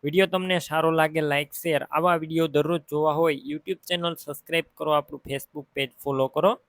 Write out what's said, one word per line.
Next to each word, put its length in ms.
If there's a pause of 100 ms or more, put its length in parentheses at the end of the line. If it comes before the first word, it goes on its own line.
વીડિયો 300
તમને 240 (100)
સારો 220 (100)
લાગે, 220 (100)
લાઈક, 200 (100)
શેર. 260
આવા 340
વીડિયો 340
દરરોજ 360
જોવા 280
હોય, 180 (120)
YouTube 400
ચેનલ 340
સબસ્ક્રાઇબ 440 (100)
કરો, 160
આપણું 340
Facebook 480
પેજ 140 (120)
ફોલો 240 (100)
કરો. 160 (180)